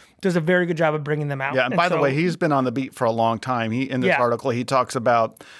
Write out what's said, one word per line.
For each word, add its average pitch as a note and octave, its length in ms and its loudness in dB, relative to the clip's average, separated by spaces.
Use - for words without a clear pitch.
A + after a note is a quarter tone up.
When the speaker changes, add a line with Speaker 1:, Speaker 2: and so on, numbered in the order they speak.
Speaker 1:
does F3+ 140 0
a E3+ 60 2
very F3+ 240 2
good E3+ 120 -2
job D#3 160 2
of D3+ 100 -4
bringing D3+ 260 -2
them C3+ 120 -6
out. C#3 140 -4
Speaker 2:
Yeah, B2+ 100 4
and B2+ 80 -2
Speaker 1:
And F3+ 40 0
Speaker 2:
by F3 120 2
the F3 60 0
Speaker 1:
so D#3 60 0
Speaker 2:
way, C#3 120 2
he's E3 220 0
been - 160 0
on C3+ 120 2
the B2+ 80 0
beat C3 220 -6
for B2+ 120 -2
a A2+ 60 2
long A2+ 280 0
time. A#2 320 -2
He, B2+ 180 -2
in B2+ 120 -2
this D#3 80 2
Speaker 1:
Yeah. C#3+ 120 2
Speaker 2:
article, A#2+ 300 0
he A#2+ 120 -2
talks B2+ 320 -2
about A#2 480 0